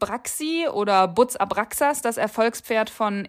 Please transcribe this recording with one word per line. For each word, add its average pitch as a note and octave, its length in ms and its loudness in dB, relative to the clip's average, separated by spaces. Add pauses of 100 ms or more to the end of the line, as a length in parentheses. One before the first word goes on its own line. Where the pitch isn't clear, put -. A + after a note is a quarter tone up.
Braxi D#4 680 -4
oder G3 380 4
Butz A3+ 300 2
Abraxas, A3 640 0
das A#3 160 -2
Erfolgspferd A3 720 0
von G3+ 400 -2